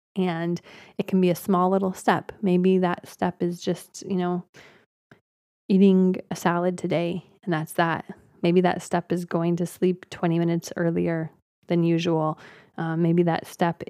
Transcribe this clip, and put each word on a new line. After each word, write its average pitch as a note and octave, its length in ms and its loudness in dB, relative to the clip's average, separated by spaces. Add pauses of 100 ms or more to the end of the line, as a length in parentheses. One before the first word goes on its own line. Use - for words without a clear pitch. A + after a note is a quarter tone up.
(140)
And F3 440 -2 (380)
it - 120 -6
can F#3+ 120 2
be F3+ 80 4
a F3 60 2
small F3+ 340 2
little F#3+ 240 0
step. - 480 -2
Maybe F#3 380 4
that F3 280 0
step - 360 -4
is F3 180 -4
just, - 480 -6
you G3 80 -2
know, F3+ 280 -2 (1200)
eating F#3 480 6 (140)
a F3 60 -6
salad F3 420 -2
today, E3+ 440 -4 (220)
and F3+ 80 -4
that's D#3+ 220 -4
that. E3 320 -2 (340)
Maybe F3+ 220 4
that F3+ 200 0
step - 300 -4
is F3 140 -4
going E3+ 300 -2
to E3+ 100 -4
sleep F3+ 420 -4
twenty E3+ 300 -2
minutes E3+ 380 -2
earlier E3+ 540 -2 (360)
than E3+ 160 2
usual. E3 560 0 (400)
Uh, E3 180 -4
maybe E3+ 280 2
that E3 220 -2
step - 420 -4